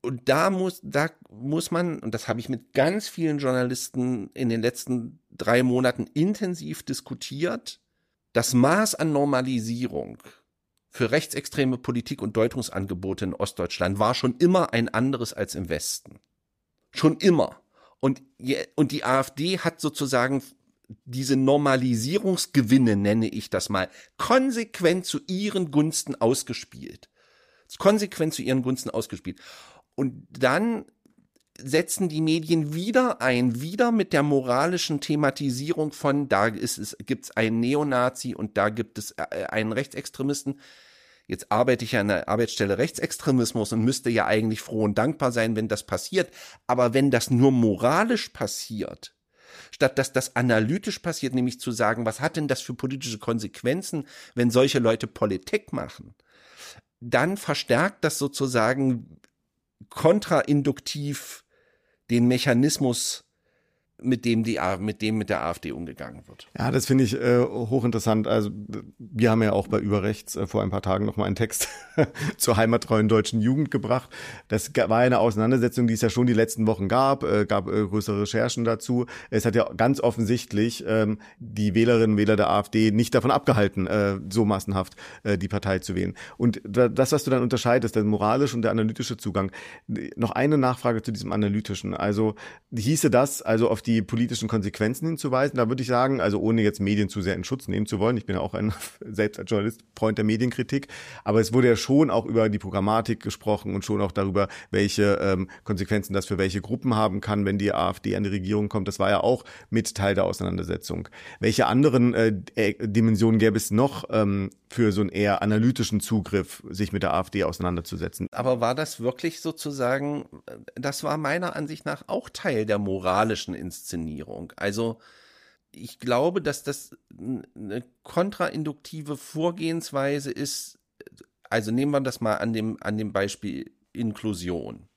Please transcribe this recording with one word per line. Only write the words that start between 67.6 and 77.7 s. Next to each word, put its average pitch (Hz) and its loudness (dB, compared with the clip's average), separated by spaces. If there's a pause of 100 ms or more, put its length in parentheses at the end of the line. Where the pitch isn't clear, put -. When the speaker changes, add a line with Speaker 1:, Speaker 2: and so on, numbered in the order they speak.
Speaker 2:
Also, 107 0 (460)
wir 117 0
haben 110 4
ja 104 2
auch 95 0
bei 107 0
Überrechts, 104 -2
äh, 101 -4
vor 107 -2
ein 98 -2
paar 101 -2
Tagen 98 0
noch 107 -4
mal 101 0
einen 98 -2
Text - -2 (280)
<laughs> 156 4 (300)
zur 117 2
heimattreuen 113 2
deutschen 110 2
Jugend 135 2
gebracht. 120 -2 (400)
Das - -2
ga-, 104 2
war 110 4
eine 123 6
Auseinandersetzung, 117 2
die 113 2
es 107 -2
ja 117 2
schon 123 2
die 123 4
letzten 110 2
Wochen 98 0
gab, 135 2
äh, 101 2
gab, 92 0
äh, 101 0